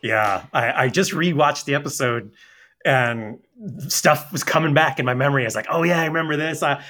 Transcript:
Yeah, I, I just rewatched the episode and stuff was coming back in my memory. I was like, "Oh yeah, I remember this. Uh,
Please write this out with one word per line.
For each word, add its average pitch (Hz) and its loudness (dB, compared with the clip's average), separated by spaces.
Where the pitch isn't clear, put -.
Yeah, 107 0
I, 127 0
I - 2
just 190 0
rewatched 151 0
the 139 0
episode 123 -4
and 120 0
stuff - 2
was 170 -4
coming 160 2
back 156 4
in 127 -4
my 127 2
memory. 135 2
I - -2
was 110 -4
like, 107 -6
"Oh 165 0
yeah, 170 2
I 160 0
remember 156 -2
this. 156 -4
Uh, 143 0